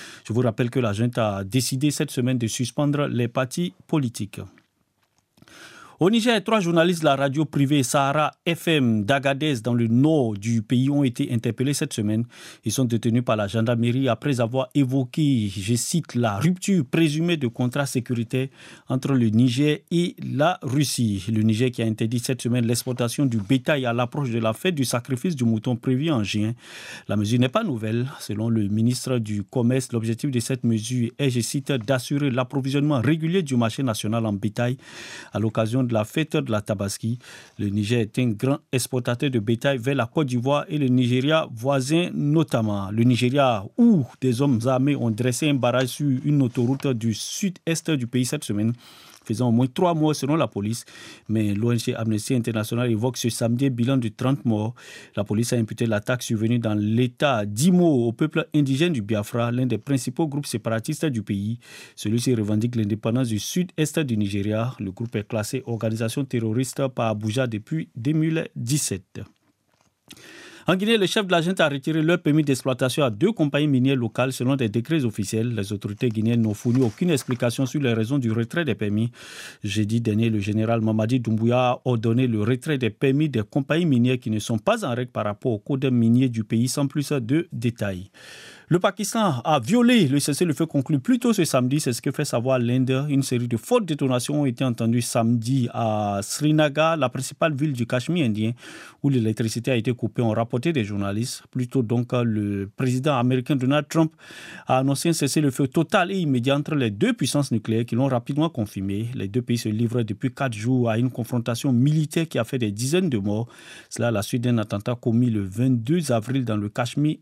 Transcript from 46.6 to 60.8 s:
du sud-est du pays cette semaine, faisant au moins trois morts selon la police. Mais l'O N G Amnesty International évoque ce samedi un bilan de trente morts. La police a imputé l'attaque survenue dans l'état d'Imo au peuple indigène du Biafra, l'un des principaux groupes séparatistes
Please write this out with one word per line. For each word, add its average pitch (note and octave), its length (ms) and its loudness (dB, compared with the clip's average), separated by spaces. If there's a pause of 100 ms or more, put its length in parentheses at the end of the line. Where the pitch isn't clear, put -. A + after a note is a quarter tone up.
du A2+ 260 0
sud-est - 800 -4
du C3 160 0
pays B2+ 180 0
cette D3 200 -4
semaine, A2 280 0 (540)
faisant A#2+ 220 0
au A#2 40 4
moins B2 140 4
trois F3 280 0
morts D#3 200 2
selon C#3+ 220 0
la C#3 100 2
police. G#2+ 380 -4 (460)
Mais G#2+ 240 0
l'O A#2 180 0
N A#2+ 60 0
G A#2+ 160 -4
Amnesty A2 400 -2
International A#2 560 -2
évoque A2+ 260 0
ce A#2+ 140 -2
samedi A#2+ 360 0
un C3+ 40 2
bilan A#2+ 260 0
de A#2+ 120 0
trente C3+ 360 -2
morts. A2 300 0 (420)
La G#2 80 -2
police A2+ 300 0
a - 20 2
imputé A2+ 300 -2
l'attaque A2+ 360 -2
survenue A2+ 360 0
dans A2 160 -2
l'état A2+ 720 0
d'Imo C#3+ 600 4
au A#2 60 0
peuple D#3 420 -2
indigène D3 380 2
du B2 80 -2
Biafra, A2 500 -2
l'un B2 140 -2
des A2+ 140 0
principaux C#3 480 -2
groupes C#3+ 180 -6
séparatistes A2+ 640 -4